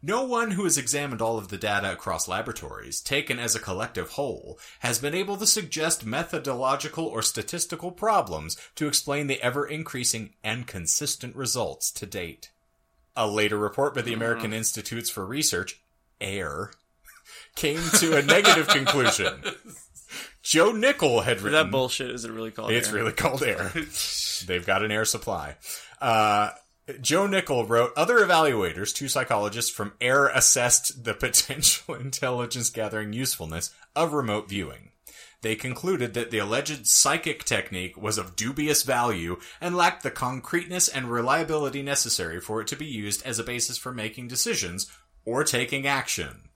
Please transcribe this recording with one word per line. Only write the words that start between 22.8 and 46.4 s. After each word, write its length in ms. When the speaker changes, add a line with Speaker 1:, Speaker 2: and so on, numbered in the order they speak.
Speaker 2:
air? 60
Speaker 1:
really 180
called 300
air. 260
Speaker 2:
<laughs> 360
Speaker 1:
They've 200
got 180
an 80
air 140
supply. 500
Uh, 480
Joe 280
Nickell 380
wrote, 300
"Other 220
evaluators, 760
two 140
psychologists 640
from 300
air, 260
assessed 760
the 80
potential 840
<laughs> 0
intelligence 760
gathering 440
usefulness 580
of 180
remote 360
viewing. 400
They 140
concluded 580
that 180
the 80
alleged 480
psychic 560
technique 540
was 200
of 180
dubious 480
value 560
and 160
lacked 280
the 80
concreteness 760
and 240
reliability 720
necessary 580
for 220
it 60
to 100
be 80
used 400
as 140
a 40
basis 340
for 160
making 360
decisions 600
or 180
taking 420
action. 720